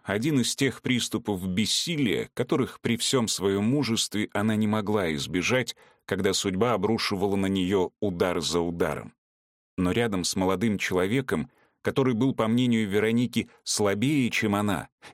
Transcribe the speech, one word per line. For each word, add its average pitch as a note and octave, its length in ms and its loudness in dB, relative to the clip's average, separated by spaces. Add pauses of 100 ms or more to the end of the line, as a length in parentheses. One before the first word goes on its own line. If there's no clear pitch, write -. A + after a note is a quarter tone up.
один B2 360 0
из - 160 -2
тех C3+ 240 -2
приступов G#2+ 680 -2
бессилия, G2+ 840 0
которых C3 480 -2
при A#2 160 0
всём A#2 320 0
своём G2 360 0
мужестве A2+ 680 0
она G#2+ 240 0
не G#2+ 100 2
могла G#2 480 0
избежать, F2+ 600 -2 (300)
когда G2 260 0
судьба G2+ 400 0
обрушивала G2+ 640 0
на G2 80 0
неё F#2+ 460 2 (100)
удар F2 400 0
за D#2+ 200 0
ударом. E2+ 520 -2 (640)
Но F#2 160 0
рядом G2+ 320 0
с - 100 -4
молодым F#2+ 440 0
человеком, F#2+ 720 -2 (320)
который B2+ 320 0
был, B2 200 0
по A2 140 0
мнению A#2 400 2
Вероники, A2+ 640 0 (140)
слабее, A2 680 0
чем G#2 240 0
она, G2+ 340 -2 (260)